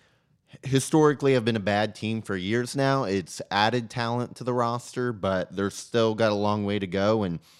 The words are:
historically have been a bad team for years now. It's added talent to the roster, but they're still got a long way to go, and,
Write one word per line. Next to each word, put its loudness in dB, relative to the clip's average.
historically 4
have 2
been 2
a -2
bad 0
team -4
for -4
years -2
now. 0
It's -4
added 0
talent -4
to -12
the -2
roster, -2
but -2
they're 0
still 0
got 2
a 2
long 0
way 0
to -4
go, 2
and, -2